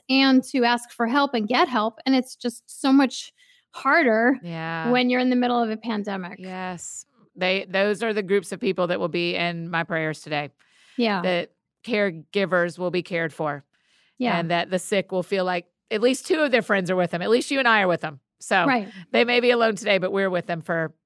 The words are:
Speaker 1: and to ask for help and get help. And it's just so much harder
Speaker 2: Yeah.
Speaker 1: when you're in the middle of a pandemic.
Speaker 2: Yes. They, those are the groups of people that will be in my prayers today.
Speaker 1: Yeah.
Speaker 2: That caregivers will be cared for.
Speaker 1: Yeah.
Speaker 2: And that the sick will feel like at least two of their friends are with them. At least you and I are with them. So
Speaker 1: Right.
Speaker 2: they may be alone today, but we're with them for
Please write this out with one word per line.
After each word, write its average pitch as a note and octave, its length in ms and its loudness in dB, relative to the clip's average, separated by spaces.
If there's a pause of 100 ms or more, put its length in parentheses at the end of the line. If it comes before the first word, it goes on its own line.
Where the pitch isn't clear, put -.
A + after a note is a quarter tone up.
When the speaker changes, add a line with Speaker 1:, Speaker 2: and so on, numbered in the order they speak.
Speaker 1:
and C4 360 4
to B3+ 180 0
ask A#3 280 0
for - 160 -2
help C#4 260 2
and A3 140 -2
get B3+ 200 2
help. A#3 380 -2
And C4+ 100 4
it's B3+ 200 -2
just - 320 -8
so - 240 -2
much C4+ 420 2 (380)
harder C4 720 2
Speaker 2:
Yeah. E3 480 -6
Speaker 1:
when B3 180 2
you're B3 120 2
in B3+ 80 2
the B3+ 60 2
middle B3 260 0
of A3+ 80 -2
a A3 80 -6
pandemic. G#3 600 -6
Speaker 2:
Yes. F#3 680 -12 (300)
They, F#3 340 -2
those G3 340 0
are A3+ 100 0
the G#3 100 -2
groups G3 280 0
of F#3+ 80 -8
people F#3 280 0
that F3 120 -2
will F3+ 100 -2
be F3 260 -2
in E3+ 340 -4
my E3+ 140 -2
prayers D#3+ 380 -4
today. D3 280 -6 (480)
Speaker 1:
Yeah. G#3+ 240 0
Speaker 2:
That F3+ 300 -2 (320)
caregivers F3+ 920 0
will F3 140 -2
be F3 100 -2
cared E3 320 -4
for. D3 300 -6 (540)
Speaker 1:
Yeah. A3+ 200 0
Speaker 2:
And E3+ 140 -2
that E3+ 180 0
the F#3 100 0
sick F#3+ 320 -2
will F#3 120 0
feel F#3 220 -2
like F3+ 200 -2 (240)
at G#3+ 120 -4
least B3+ 260 2
two D#4+ 140 2
of C#4+ 100 2
their A#3 100 4
friends F#3+ 300 0
are F#3 40 0
with F3+ 160 0
them. E3+ 100 -4
At G3 80 -2
least A#3 200 2
you C#4 100 0
and B3+ 80 2
I A3 140 4
are F#3 60 2
with E3+ 140 0
them. D3+ 180 -10 (200)
So - 260 2
Speaker 1:
Right. B3 240 0 (220)
Speaker 2:
they A#3 120 4
may A#3+ 160 2
be A#3+ 120 4
alone A3+ 240 2
today, G3+ 220 2
but F#3 140 -2
we're G3 180 0
with F3+ 180 -2
them E3+ 140 -4
for D#3+ 320 -4 (120)